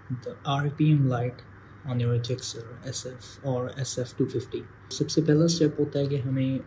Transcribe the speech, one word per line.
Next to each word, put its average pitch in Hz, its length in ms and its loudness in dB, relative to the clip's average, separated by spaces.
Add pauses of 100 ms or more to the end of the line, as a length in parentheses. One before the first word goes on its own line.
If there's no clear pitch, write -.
(240)
the - 80 -8 (120)
R 143 240 0 (120)
P 156 120 6
M 139 160 6
light 123 300 0 (480)
on 123 140 -2
your 120 180 2
Gixxer 120 460 -6 (200)
S 131 260 -8
F 127 200 -16 (120)
or 123 280 -2 (140)
S - 80 -6 (100)
F 123 160 -6
two 131 160 4
fifty। - 260 -4 (380)
सबसे 151 240 2
पहला 156 320 6
स्टेप 151 260 4
होता 143 180 0
है 143 80 2
कि 143 200 0
हमें 131 400 0